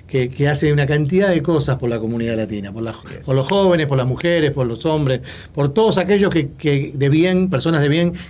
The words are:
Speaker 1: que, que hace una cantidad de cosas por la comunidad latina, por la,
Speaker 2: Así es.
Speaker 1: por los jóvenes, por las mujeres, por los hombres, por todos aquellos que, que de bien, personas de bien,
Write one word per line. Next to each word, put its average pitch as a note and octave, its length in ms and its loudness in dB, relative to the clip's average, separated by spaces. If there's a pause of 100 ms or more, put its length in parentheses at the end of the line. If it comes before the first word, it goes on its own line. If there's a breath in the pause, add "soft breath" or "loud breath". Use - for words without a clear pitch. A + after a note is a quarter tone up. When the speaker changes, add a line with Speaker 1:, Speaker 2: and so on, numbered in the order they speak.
Speaker 1:
que, B2+ 240 -2
que C#3+ 180 0
hace D3 240 0
una C#3+ 140 2
cantidad D3+ 420 0
de E3+ 140 2
cosas D3 340 0
por B2 140 -4
la A#2 100 -2
comunidad A#2 340 -4
latina, G#2 380 -6
por A2+ 100 -10
la, A2+ 100 -6
Speaker 2:
Así - 180 -18
es. - 160 -16
Speaker 1:
por C3+ 100 0
los C3+ 100 0
jóvenes, F#3 400 2
por C#3 120 0
las B2+ 80 0
mujeres, D#3 460 0
por C3+ 140 -2
los A#2 200 -6
hombres, C#3+ 340 0 (320 loud breath)
por C#3+ 160 0
todos G#3+ 300 2
aquellos G3 340 2
que, D3+ 200 0
que C#3+ 420 -2
de C#3 160 2
bien, F#3 400 4
personas E3 320 0
de C#3+ 80 2
bien, E3+ 240 0 (160 loud breath)